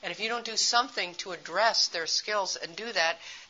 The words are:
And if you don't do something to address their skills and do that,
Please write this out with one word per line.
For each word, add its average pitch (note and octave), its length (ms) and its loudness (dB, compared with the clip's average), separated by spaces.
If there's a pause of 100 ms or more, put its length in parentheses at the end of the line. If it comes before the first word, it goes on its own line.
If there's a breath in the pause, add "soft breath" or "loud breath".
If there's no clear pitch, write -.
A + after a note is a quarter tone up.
And G3+ 100 -4
if F3 80 -8
you A3 100 -2
don't A#3 160 -2
do A3+ 100 -6
something G#3+ 600 2
to - 160 -8
address F#3 560 2
their E3 200 -4
skills G#3 480 0
and E3 200 -10
do A3 160 -6
that, E3 260 2 (320 loud breath)